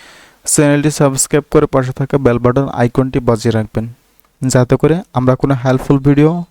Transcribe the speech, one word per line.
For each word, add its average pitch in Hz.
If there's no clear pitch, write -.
চ্যানেলটি 147
সাবস্ক্রাইব 143
করে 151
পাশে 131
থাকা 139
বেল 123
বাটন 123
আইকনটি 131
বাজিয়ে 117
রাখবেন, 110
যাতে 127
করে 156
আমরা 127
কোনো 139
হেল্পফুল 131
ভিডিও 147